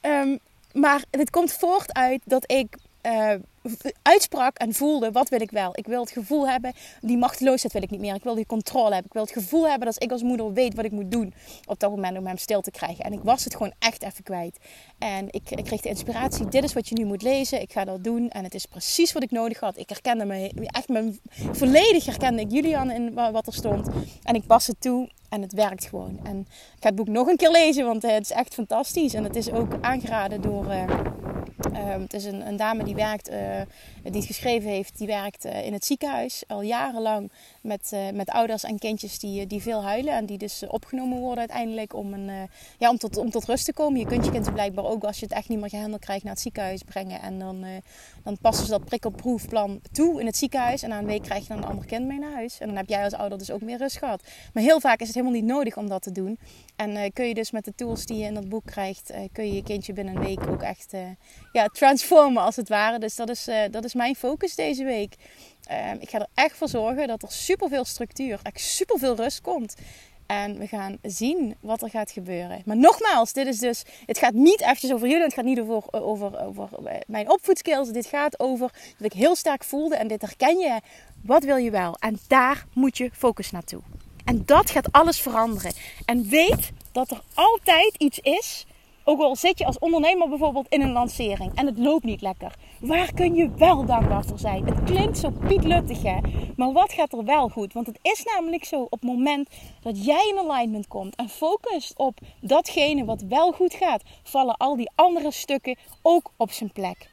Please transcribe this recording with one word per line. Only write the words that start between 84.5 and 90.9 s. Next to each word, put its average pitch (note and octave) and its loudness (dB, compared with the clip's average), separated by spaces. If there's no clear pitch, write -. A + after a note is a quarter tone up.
gaat - 0
alles D#4+ 8
veranderen. A3+ 0
En A#3+ 2
weet E4 6
dat B3+ -2
er B3 -6
altijd G4 6
iets D4 2
is. - 0
Ook D4 4
al C#4 4
zit F4+ 2
je - -2
als C4 -2
ondernemer E4 4
bijvoorbeeld C#4 0
in D4 4
een C4+ 2